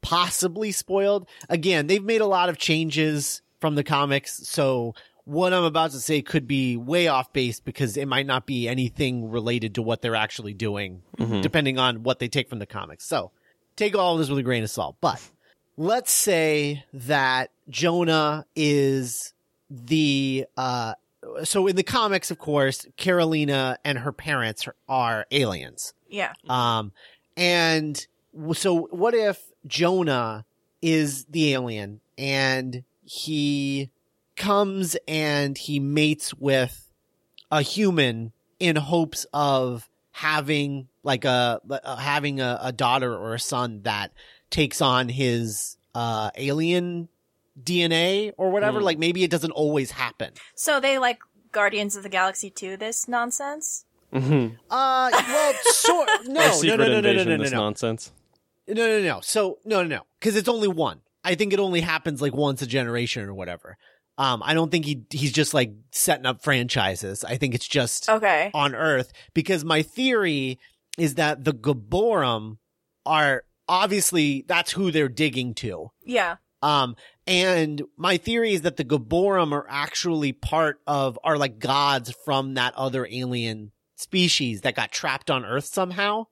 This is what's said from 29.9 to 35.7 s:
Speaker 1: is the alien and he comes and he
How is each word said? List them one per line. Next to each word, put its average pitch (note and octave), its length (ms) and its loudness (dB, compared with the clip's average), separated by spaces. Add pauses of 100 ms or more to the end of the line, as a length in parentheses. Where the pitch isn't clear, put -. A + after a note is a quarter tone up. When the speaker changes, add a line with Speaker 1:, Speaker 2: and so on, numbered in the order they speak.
Speaker 1:
is D#3 440 0
the D3+ 260 2
alien A2 480 -4 (160)
and C3 680 0 (200)
he C#3+ 840 -2 (460)
comes G3 600 0 (100)
and D3 520 0
he D3 200 -4